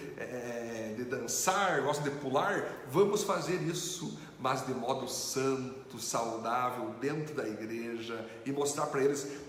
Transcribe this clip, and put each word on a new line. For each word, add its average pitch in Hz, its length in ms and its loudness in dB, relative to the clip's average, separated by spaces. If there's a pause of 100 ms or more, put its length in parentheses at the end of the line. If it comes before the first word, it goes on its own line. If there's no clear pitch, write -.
(180)
é, 117 760 -6
de 123 100 -4
dançar, 147 760 2
gostam 147 240 2
de 139 60 2
pular, 143 520 2 (280)
vamos 202 320 6
fazer 175 400 2
isso, - 560 -2 (200)
mas 131 280 2
de 131 80 0
modo 120 340 0
santo, 131 880 0
saudável, 117 920 0 (100)
dentro 151 340 0
da 117 140 0
igreja, 113 800 -4 (160)
e 139 80 -2
mostrar 143 360 0
para 135 140 2
eles - 240 4 (220)